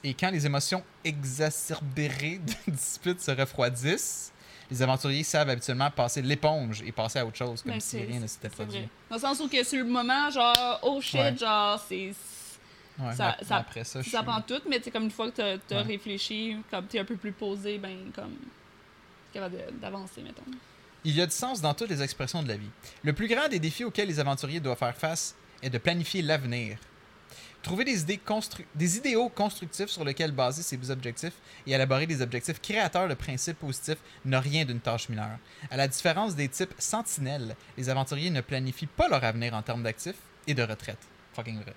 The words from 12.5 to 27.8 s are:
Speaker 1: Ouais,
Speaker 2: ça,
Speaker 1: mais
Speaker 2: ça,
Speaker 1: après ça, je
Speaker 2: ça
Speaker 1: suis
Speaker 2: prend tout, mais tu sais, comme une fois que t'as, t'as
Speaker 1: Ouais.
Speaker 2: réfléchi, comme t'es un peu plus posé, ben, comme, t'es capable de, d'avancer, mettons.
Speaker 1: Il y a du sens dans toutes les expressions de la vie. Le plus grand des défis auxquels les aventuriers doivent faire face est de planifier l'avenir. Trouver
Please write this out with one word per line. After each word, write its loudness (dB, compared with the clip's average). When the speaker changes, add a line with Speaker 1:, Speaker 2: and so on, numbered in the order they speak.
Speaker 1:
Ouais, -2
Speaker 2:
ça, 2
Speaker 1:
mais -10
Speaker 2:
ça, 2
Speaker 1:
après -4
ça, -8
je -6
Speaker 2:
ça 0
Speaker 1:
suis 0
Speaker 2:
prend 0
tout, -4
mais 2
tu -4
sais, -8
comme 0
une 0
fois -4
que -6
t'as, 0
t'as -4
Speaker 1:
Ouais. 0
Speaker 2:
réfléchi, -4
comme -4
t'es -2
un -2
peu -4
plus -6
posé, -4
ben, -8
comme, -10
t'es -10
capable -6
de, -10
d'avancer, -10
mettons. -16
Speaker 1:
Il 4
y 4
a 6
du -4
sens -2
dans 4
toutes -4
les 0
expressions -4
de -2
la -2
vie. -8
Le 4
plus 0
grand 4
des 2
défis 0
auxquels 0
les 0
aventuriers 0
doivent 0
faire 0
face -2
est -2
de 0
planifier 2
l'avenir. 0
Trouver 0